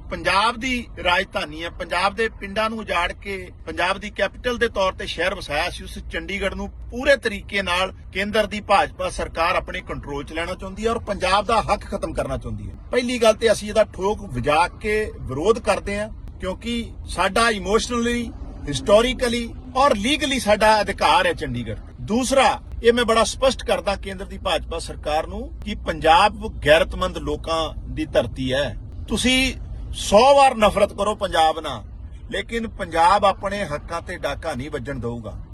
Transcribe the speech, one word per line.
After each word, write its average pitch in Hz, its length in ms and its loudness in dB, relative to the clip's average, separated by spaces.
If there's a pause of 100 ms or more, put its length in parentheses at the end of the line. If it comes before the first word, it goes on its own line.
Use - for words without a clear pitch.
ਪੰਜਾਬ 190 540 0
ਦੀ 247 300 -4 (160)
ਰਾਜਧਾਨੀ 180 600 -2
ਹੈ, 170 60 -6
ਪੰਜਾਬ 180 460 -2
ਦੇ 220 140 0
ਪਿੰਡਾਂ 214 400 -4
ਨੂੰ 226 100 -8
ਉਜਾੜ 180 340 -2
ਕੇ 185 380 -10 (140)
ਪੰਜਾਬ 170 320 -2
ਦੀ 202 120 -10
ਕੈਪੀਟਲ 208 480 -4
ਦੇ 233 100 0
ਤੌਰ 190 260 0
ਤੇ 202 120 -10
ਸ਼ਹਿਰ 185 300 -2
ਵਸਾਇਆ 160 340 -4
ਸੀ, - 140 -12
ਉਸ 190 160 -12 (120)
ਚੰਡੀਗੜ੍ਹ 190 440 -4
ਨੂੰ 196 140 -6 (220)
ਪੂਰੇ 269 240 4
ਤਰੀਕੇ 202 460 -4
ਨਾਲ 185 320 0 (200)
ਕੇਂਦਰ 208 320 2
ਦੀ 202 160 -6
ਭਾਜਪਾ 180 480 2
ਸਰਕਾਰ 170 460 -2
ਆਪਣੇ 180 260 -4
ਕੰਟਰੋਲ 143 420 -8
'ਚ 160 100 -12
ਲੈਣਾ 170 200 -4
ਚਾਹੁੰਦੀ 190 320 -8
ਹੈ 226 60 2
ਔਰ 240 80 -2
ਪੰਜਾਬ 190 460 0
ਦਾ 226 160 2
ਹੱਕ 202 200 0
ਖਤਮ 185 320 -6
ਕਰਨਾ 131 240 -2
ਚਾਹੁੰਦੀ 107 320 -8
ਹੈ। - 60 -14 (160)
ਪਹਿਲੀ 247 300 0
ਗੱਲ 220 120 8
ਤੇ 220 180 4
ਅਸੀਂ 208 180 0
ਇਹਦਾ 208 140 4
ਠੋਕ 202 380 -2
ਵਜਾ 151 460 2
ਕੇ 214 520 -2
ਵਿਰੋਧ 151 400 0
ਕਰਦੇ 202 400 0
ਹਾਂ, 214 100 -4 (300)
ਕਿਉਂਕਿ 226 540 -6 (160)
ਸਾਡਾ 196 400 2
ਇਮੋਸ਼ਨਲੀ, 233 840 0 (360)
ਹਿਸਟੋਰੀਕਲੀ 233 840 4 (260)
ਔਰ 269 200 6
ਲੀਗਲੀ 269 440 0
ਸਾਡਾ 214 420 4
ਅਧਿਕਾਰ 185 440 2
ਹੈ 170 80 2
ਚੰਡੀਗੜ੍ਹ। 120 460 -6 (220)
ਦੂਸਰਾ, 233 600 4 (220)
ਇਹ 233 100 8
ਮੈਂ 240 120 4
ਬੜਾ 220 180 6
ਸਪਸ਼ਟ - 420 0
ਕਰਦਾ 196 300 0
ਕੇਂਦਰ 196 300 -8
ਦੀ 190 120 -12
ਭਾਜਪਾ 170 420 -2
ਸਰਕਾਰ 156 480 -4
ਨੂੰ 220 240 -10 (140)
ਕਿ 202 100 -6
ਪੰਜਾਬ 190 720 4 (180)
ਗੈਰਤਮੰਦ 180 520 4
ਲੋਕਾਂ 151 560 -4 (200)
ਦੀ 151 120 -4
ਧਰਤੀ 131 480 0
ਹੈ। 131 240 -2 (300)
ਤੁਸੀਂ 254 460 2 (400)
ਸੌ 254 420 8
ਵਾਰ 269 200 8
ਨਫ਼ਰਤ 202 380 4
ਕਰੋ 202 220 0
ਪੰਜਾਬ 170 440 2
ਨਾਲ, 135 240 -8 (480)
ਲੇਕਿਨ 226 360 -6
ਪੰਜਾਬ 185 580 2
ਆਪਣੇ 196 400 0
ਹੱਕਾਂ 151 360 -8
ਤੇ 180 160 -10
ਡਾਕਾ 151 360 -6
ਨਹੀਂ 135 180 -8
ਵੱਜਣ 135 280 -6
ਦਊਗਾ। 117 340 -8 (200)